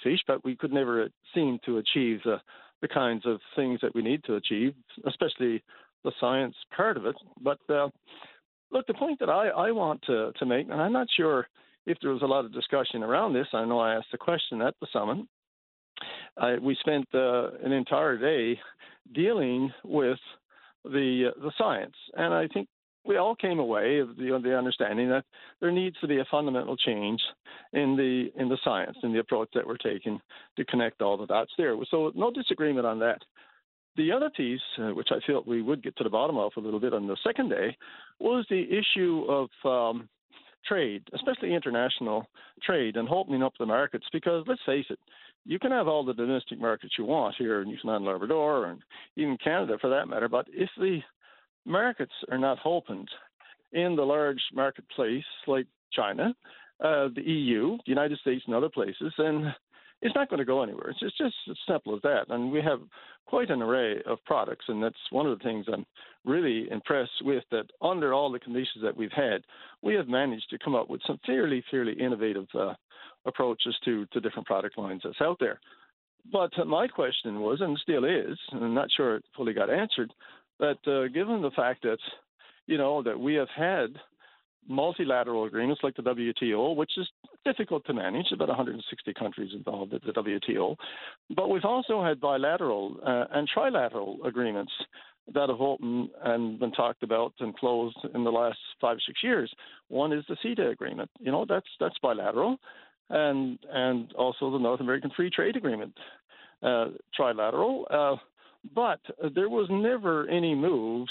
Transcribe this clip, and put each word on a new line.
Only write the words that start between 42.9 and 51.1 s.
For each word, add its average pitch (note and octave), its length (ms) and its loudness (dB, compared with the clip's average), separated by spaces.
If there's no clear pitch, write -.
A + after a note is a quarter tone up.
and A#2 120 -2
opening D3 340 0
up C3 160 0
the A#2 80 -2
markets. B2 460 2
Because E3 340 0
let's B3+ 200 -2
face C#3 240 2
it, - 80 -8
you E3+ 120 -2
can B3+ 120 0
have A3+ 180 2
all D3+ 160 2
the B2+ 80 0
domestic A#2+ 480 -2
markets A2 380 -2
you G#2+ 80 -2
want B2+ 320 2
here A2 240 0
in G2 60 -4
Newfoundland G#2+ 360 -2
and G2 80 0
Labrador, C3+ 540 0
and F2 160 -10
even C#3+ 260 0
Canada D#3 380 0
for C3+ 80 2
that C3+ 180 2
matter, A2+ 220 0
but B2 240 0
if F#3+ 240 -2
the F#3 220 2